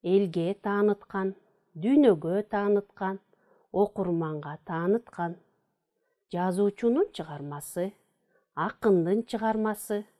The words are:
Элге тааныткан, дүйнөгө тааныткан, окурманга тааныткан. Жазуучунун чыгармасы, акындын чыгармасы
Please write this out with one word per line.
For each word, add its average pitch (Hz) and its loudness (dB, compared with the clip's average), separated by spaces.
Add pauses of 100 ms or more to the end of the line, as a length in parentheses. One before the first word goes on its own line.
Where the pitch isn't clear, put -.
Элге 180 2
тааныткан, 202 -2 (460)
дүйнөгө 196 4
тааныткан, 202 -2 (540)
окурманга 165 -2
тааныткан. 170 -4 (920)
Жазуучунун 202 2
чыгармасы, 147 -8 (640)
акындын 190 2
чыгармасы 214 -2 (180)